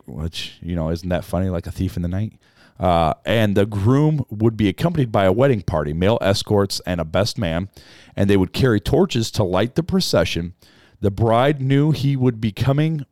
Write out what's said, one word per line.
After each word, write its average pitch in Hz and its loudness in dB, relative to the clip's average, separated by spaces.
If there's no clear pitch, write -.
which, 76 -10
you 87 -6
know, 80 -2
isn't 85 -4
that 87 -2
funny, 92 -2
like 87 -6
a - -10
thief 92 -4
in 87 -4
the 87 -2
night? 98 -4
Uh, 85 2
and 104 2
the 101 4
groom 131 2
would 110 0
be 104 2
accompanied 139 -2
by 104 2
a 92 4
wedding 120 2
party, 76 -2
male 92 0
escorts, 101 0
and 87 -4
a 80 -2
best 90 -2
man, 87 -4
and 98 2
they 101 6
would 92 2
carry 120 2
torches 143 0
to 110 0
light 92 0
the 165 0
procession. 90 -2
The 101 0
bride 117 2
knew 139 2
he 139 0
would 123 0
be 113 0
coming, 147 0